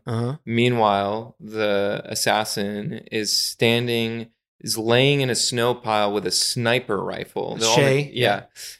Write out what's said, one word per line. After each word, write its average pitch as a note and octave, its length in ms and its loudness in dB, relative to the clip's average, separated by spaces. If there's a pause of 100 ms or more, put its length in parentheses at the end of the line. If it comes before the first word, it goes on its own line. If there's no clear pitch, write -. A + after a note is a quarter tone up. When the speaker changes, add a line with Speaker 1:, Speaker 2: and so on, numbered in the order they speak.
Speaker 1:
Uh-huh. A#2+ 300 -4 (100)
Speaker 2:
Meanwhile, A2+ 920 2
the G#2 680 0
assassin G#2 1040 -4
is G#2+ 240 -2
standing, A#2 920 0 (360)
is G#2+ 140 -4
laying B2+ 440 4
in B2+ 100 0
a A2 40 0
snow A#2+ 380 0
pile G#2+ 400 0
with G2+ 140 -2
a F#2 40 -2
sniper A#2 720 -2
rifle. - 520 -8
The A2 100 -2
only A2+ 160 6 (220)
Speaker 1:
Shay. C#3+ 100 -10
Speaker 2:
yeah. G#2+ 300 0 (360)